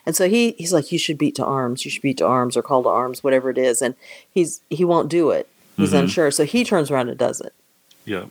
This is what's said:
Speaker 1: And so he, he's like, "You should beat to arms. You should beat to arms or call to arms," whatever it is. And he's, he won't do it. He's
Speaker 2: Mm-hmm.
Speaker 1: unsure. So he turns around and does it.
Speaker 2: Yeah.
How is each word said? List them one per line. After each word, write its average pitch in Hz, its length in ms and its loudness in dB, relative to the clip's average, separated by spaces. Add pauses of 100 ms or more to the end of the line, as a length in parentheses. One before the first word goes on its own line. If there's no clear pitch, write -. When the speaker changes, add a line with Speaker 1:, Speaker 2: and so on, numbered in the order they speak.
Speaker 1:
And 165 100 -4
so 185 140 2
he, 233 280 2
he's 170 140 -6
like, 165 220 0
"You 170 40 0
should 151 200 -2
beat 147 180 0
to 135 100 -4
arms. 131 380 -2
You 143 80 -10
should - 120 -10
beat 135 160 -2
to 82 60 2
arms 123 300 2
or 120 60 0
call 127 220 0
to 123 60 2
arms," 123 320 -2
whatever 131 280 0
it 123 80 -2
is. 127 240 2
And 127 140 -2 (380)
he's, 170 360 0
he 175 160 0
won't 170 240 2
do 165 220 2
it. 80 180 -2 (260)
He's 98 140 2
Speaker 2:
Mm-hmm. 98 80 4
Speaker 1:
unsure. 156 340 2
So 151 140 0
he 240 180 0
turns 165 260 0
around 127 200 0
and 127 80 -8
does 123 240 -2
it. - 100 -14 (540)
Speaker 2:
Yeah. 95 260 -6